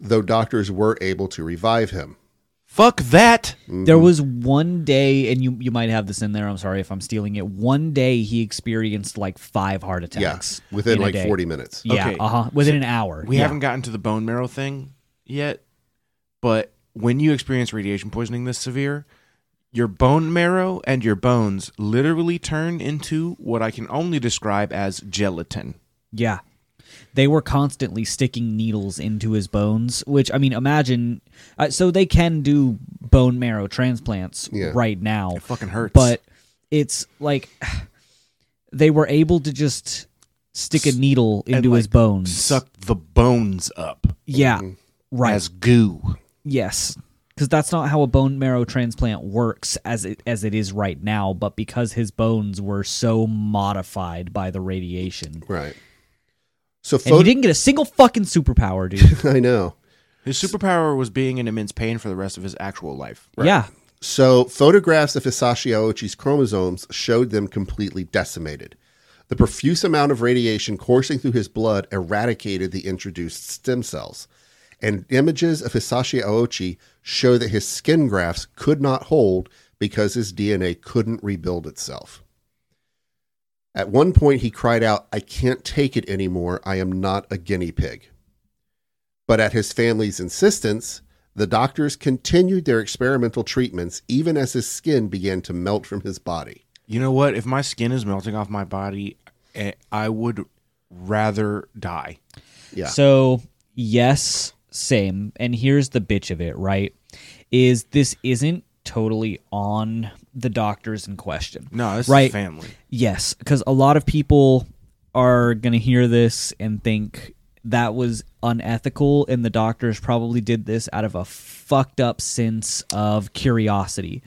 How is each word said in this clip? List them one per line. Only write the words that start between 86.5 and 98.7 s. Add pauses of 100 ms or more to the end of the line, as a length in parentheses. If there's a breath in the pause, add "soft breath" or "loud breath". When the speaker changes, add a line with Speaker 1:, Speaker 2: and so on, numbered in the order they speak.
Speaker 1:
I
am (100)
not
a
guinea
pig." (1200)
But
at
his
family's
insistence, (340)
the
doctors
continued
their
experimental
treatments
even
as
his
skin
began
to
melt
from
his
body. (220)
Speaker 2:
You
know
what?
If
my
skin
is
melting
off
my
body, (380)